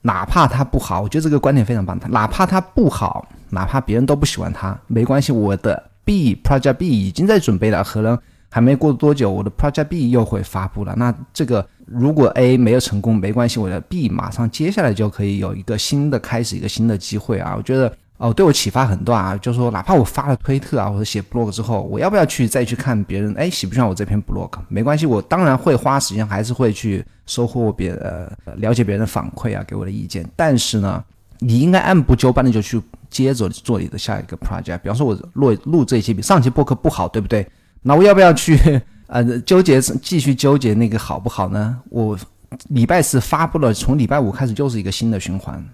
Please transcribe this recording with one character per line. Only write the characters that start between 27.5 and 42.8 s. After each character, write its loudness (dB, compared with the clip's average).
别， -6
呃， -10
了 0
解 2
别 0
人 -2
的 0
反 -6
馈 -6
啊， -8
给 -10
我 -6
的 -8
意 -8
见。 -10
但 2
是 -2
呢， -2
你 2
应 4
该 4
按 4
部 4
就 2
班 2
的 4
就 2
去 -4
接 0
着 -2
做 -4
你 -6
的 -10
下 -6
一 -10
个 -14
project。 -8
比 -10
方 -4
说 0
我 -2
录， 2
录 2
这 0
一 2
期 -2
比 -4
上 4
期 2
播 0
客 0
不 0
好， -4
对 -4
不 -4
对？ -2
那 4
我 8
要 8
不 6
要 10
去， 6
<laughs> -20
呃， 0
纠 4
结， 6
继 -2
续 2
纠 4
结 2
那 2
个 -2
好 -8
不 -6
好 -4
呢？ -2
我 -2
礼 2